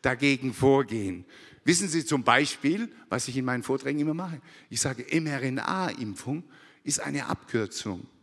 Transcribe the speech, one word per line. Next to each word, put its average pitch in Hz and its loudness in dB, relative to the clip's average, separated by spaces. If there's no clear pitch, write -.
dagegen 131 2
vorgehen. 110 2
Wissen 175 4
Sie 156 0
zum 135 0
Beispiel, 143 4
was 117 -2
ich 127 -6
in 131 -2
meinen 127 -2
Vorträgen 135 -2
immer 151 0
mache? 165 -6
Ich 117 -4
sage, 127 -4
M-R-N-A-Impfung 139 -2
ist 143 -2
eine 143 -4
Abkürzung - -4